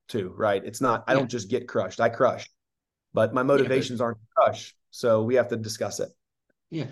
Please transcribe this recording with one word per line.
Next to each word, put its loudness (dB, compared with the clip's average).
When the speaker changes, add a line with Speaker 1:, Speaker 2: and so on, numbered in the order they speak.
Speaker 1:
too, -4
right? 0
It's -12
not, 0
I 0
Speaker 2:
Yeah. 4
Speaker 1:
don't -4
just -6
get -4
crushed. -4
I 4
crush, 0
but 2
my 0
Speaker 2:
Yeah, 0
but -
Speaker 1:
motivations 2
aren't -2
to -20
crush. 0
So 2
we 2
have 4
to -2
discuss -6
it. -8
Speaker 2:
Yeah, -6